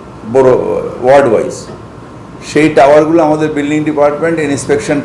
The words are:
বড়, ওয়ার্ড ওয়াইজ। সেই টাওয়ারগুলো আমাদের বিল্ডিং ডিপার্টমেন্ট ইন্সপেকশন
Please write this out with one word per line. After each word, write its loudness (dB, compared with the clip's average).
বড়, 4
ওয়ার্ড 4
ওয়াইজ। -2
সেই 2
টাওয়ারগুলো 4
আমাদের 0
বিল্ডিং -4
ডিপার্টমেন্ট -2
ইন্সপেকশন -2